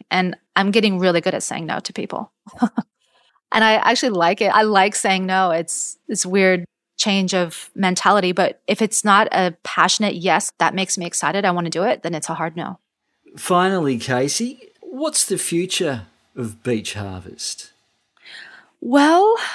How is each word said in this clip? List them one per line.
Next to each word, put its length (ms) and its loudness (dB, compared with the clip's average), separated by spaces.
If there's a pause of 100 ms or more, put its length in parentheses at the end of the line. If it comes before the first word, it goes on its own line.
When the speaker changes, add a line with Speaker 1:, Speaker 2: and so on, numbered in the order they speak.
(120)
Speaker 1:
And 240 0 (180)
I'm 160 2
getting 300 2
really 200 4
good 140 -2
at 80 -4
saying 240 -8
no 140 -4
to 120 -12
people. 380 -8 (300)
<laughs> 100 2 (800)
And 140 4
I 100 6
actually 360 2
like 300 2
it. 120 2
I 100 6
like 320 2
saying 320 0
no. 240 2
It's, 460 -6 (100)
it's 200 -4
weird 380 2 (340)
change 340 0
of 420 -4
mentality. 580 2
But 340 0
if 160 0
it's 220 -2
not 280 4
a 300 0
passionate 540 0
yes 420 0
that 160 0
makes 240 -4
me 80 -8
excited, 380 -4
I 80 2
wanna 180 -2
do 140 -4
it, 180 -2
then 120 -6
it's 140 -8
a 60 -6
hard 220 -6
no. 220 -10 (580)
Speaker 2:
Finally, 600 0
Casey, 720 -4 (100)
what's 440 -4
the 140 -4
future 640 -4 (340)
of 260 -10
Beach 320 -4
Harvest? 800 -12 (1080)
Speaker 1:
Well, 560 4 (180)